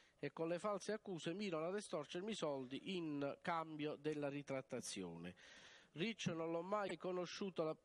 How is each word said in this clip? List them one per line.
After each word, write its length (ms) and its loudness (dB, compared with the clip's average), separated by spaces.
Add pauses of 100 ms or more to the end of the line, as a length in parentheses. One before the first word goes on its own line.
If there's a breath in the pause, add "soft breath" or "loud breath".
(200 loud breath)
e 140 -2
con 140 0
le 100 2
false 360 0
accuse 400 -2
mirano 340 2
ad 80 0
estorcermi 580 0
soldi 600 0
in 460 2
cambio 560 0
della 320 2
ritrattazione. 1080 -4 (560 loud breath)
Riccio 420 0
non 180 2
l'ho 100 2
mai 340 2
conosciuto, 680 0
la, 200 4